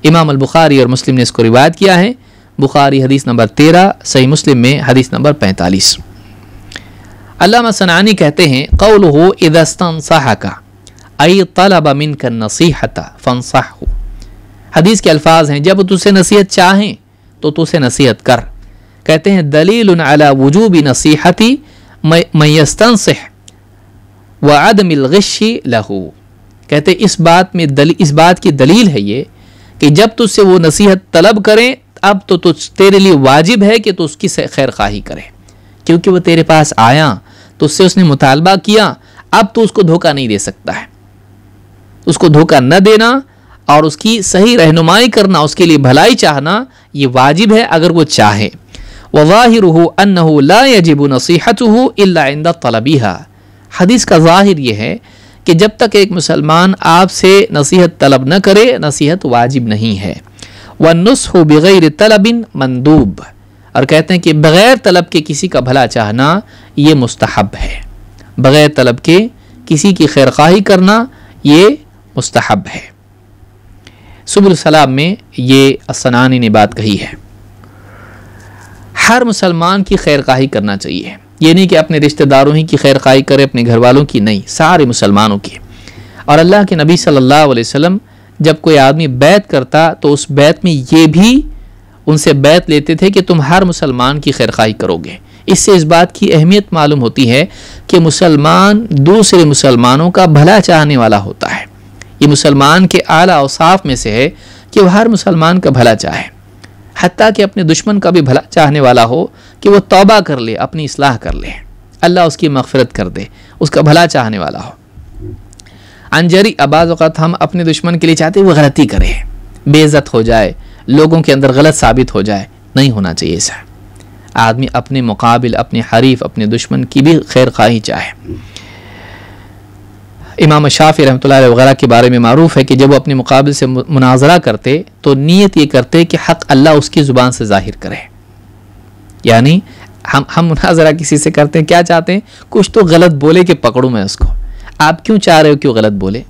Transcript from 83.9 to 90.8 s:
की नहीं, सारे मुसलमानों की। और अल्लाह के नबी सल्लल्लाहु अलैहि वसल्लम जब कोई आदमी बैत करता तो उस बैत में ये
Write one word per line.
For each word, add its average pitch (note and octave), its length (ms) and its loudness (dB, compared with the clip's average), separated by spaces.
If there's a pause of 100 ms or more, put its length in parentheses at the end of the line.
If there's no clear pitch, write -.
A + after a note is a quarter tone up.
की C3+ 140 -4
नहीं, G#2 280 -2
सारे D#3+ 380 0
मुसलमानों G#2 520 0
की। - 220 -14 (720)
और D3 100 4
अल्लाह F#3+ 240 2
के F#3+ 120 -2
नबी D#3+ 220 0
सल्लल्लाहु C#3+ 540 2
अलैहि A#2+ 100 -2
वसल्लम E3 380 -2 (420)
जब D#3 200 0
कोई D#3+ 140 2
आदमी C#3+ 320 2
बैत C#3+ 380 0
करता D#3 480 -2
तो - 160 -4
उस C#3+ 220 -2
बैत D3 340 0
में F3 60 0
ये D#3+ 360 2